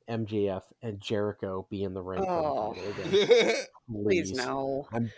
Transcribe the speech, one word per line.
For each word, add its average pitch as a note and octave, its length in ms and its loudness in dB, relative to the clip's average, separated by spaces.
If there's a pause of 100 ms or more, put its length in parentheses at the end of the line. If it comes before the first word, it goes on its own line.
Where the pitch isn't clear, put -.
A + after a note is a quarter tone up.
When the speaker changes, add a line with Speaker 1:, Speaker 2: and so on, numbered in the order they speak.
Speaker 1:
M A2+ 180 -2
J G2+ 220 2
F F#2+ 160 -2 (180)
and G#2 180 -6
Jericho G2+ 720 -2
be G2+ 140 -2
in F#2 100 -4
the F#2+ 80 -6
ring F#2 180 -4
for F#3+ 60 0
the F3+ 60 0
Speaker 2:
Oh. C#3 420 0
Speaker 1:
title - 160 -8
again. G3+ 640 4 (220)
Speaker 3:
<laughs> - 120 -20
Speaker 2:
Please, D#3+ 420 0
Speaker 1:
Please. - 20 -6
Speaker 2:
no. C3+ 600 -2
Speaker 1:
I'm A#2 260 -2